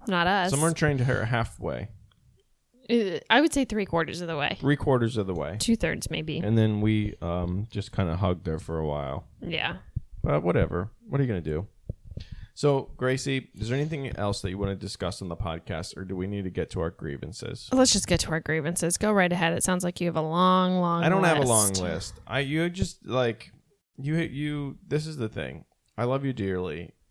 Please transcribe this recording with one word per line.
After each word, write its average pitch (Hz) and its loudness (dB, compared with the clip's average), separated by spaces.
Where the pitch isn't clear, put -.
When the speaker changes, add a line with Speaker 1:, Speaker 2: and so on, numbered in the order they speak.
Speaker 1:
not 175 4
us. 190 2
Speaker 2:
Someone 160 4
trained 147 2
her 127 2
halfway. 113 -2
Speaker 1:
Uh, 202 2
I 233 8
would 311 6
say 277 2
three 208 -2
quarters 165 -2
of 175 -6
the 165 -4
way. 143 -2
Speaker 2:
Three 143 6
quarters 123 2
of 101 0
the 95 -2
way. 78 -4
Speaker 1:
Two 226 4
thirds, 160 -2
maybe. 156 -4
Speaker 2:
And 113 2
then 107 4
we, 107 2
um, 90 -2
just - -8
kinda 85 0
hugged 92 0
her 80 -4
for 82 -6
a 78 -2
while. 71 -4
Speaker 1:
Yeah. 160 -4
Speaker 2:
But 143 0
whatever. 101 0
What 139 -2
are 139 4
you 123 -2
gonna 95 -2
do? 78 -2
So, 143 0
Gracie, 131 -2
is 104 -6
there 131 0
anything 147 -4
else 101 -2
that 95 -4
you 92 -6
wanna 98 -2
discuss 95 -6
on 95 -6
the 85 -6
podcast, 82 -6
or 95 -8
do 95 -6
we 92 -2
need 101 -4
to 92 -4
get 87 -4
to 92 -4
our 82 0
grievances? - -10
Speaker 1:
Let's 262 6
just - 0
get 170 2
to - -4
our 160 0
grievances. 160 -2
Go 208 2
right 180 4
ahead. 170 2
It - 0
sounds 180 0
like 180 -4
you 175 0
have 165 0
a 165 2
long, 180 4
long 170 2
Speaker 2:
I 165 4
don't - 4
have 160 6
a 139 4
long 110 4
Speaker 1:
list. 95 -2
Speaker 2:
list. 85 -4
I, - -2
you 151 0
just, 185 -6
like, 117 0
you, 147 -2
you, 147 -6
this 151 -2
is 156 -10
the 113 -4
thing. 73 -8
I 113 0
love 135 0
you 135 -2
dearly, 90 -4